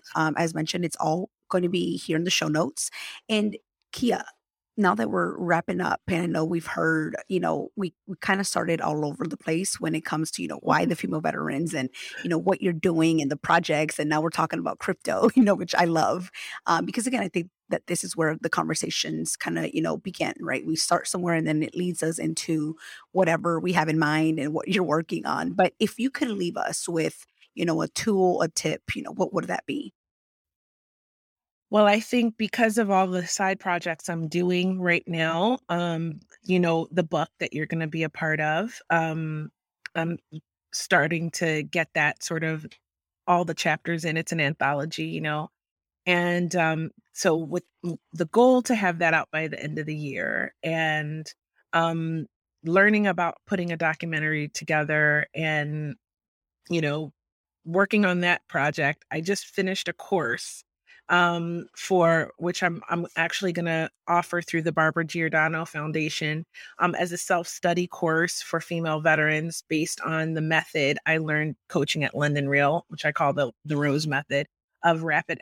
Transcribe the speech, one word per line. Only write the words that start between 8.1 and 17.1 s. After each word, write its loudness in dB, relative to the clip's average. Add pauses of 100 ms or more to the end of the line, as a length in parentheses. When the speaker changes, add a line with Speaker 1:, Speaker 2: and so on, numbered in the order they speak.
Speaker 1:
kinda 0
started -2
all -2
over -6
the -8
place -4
when -2
it -6
comes -2
to, -8
you -6
know, -10
why 2
the 0
female -4
veterans -2
and, -2 (320)
you -4
know, 2
what 0
you're 2
doing 4
and 0
the -2
projects. 2
And 0
now 2
we're 0
talking 0
about -4
crypto, 0
<laughs> -6
you 8
know, 6
which -4
I 4
love. 2 (360)
Um, 4
because -4
again, 0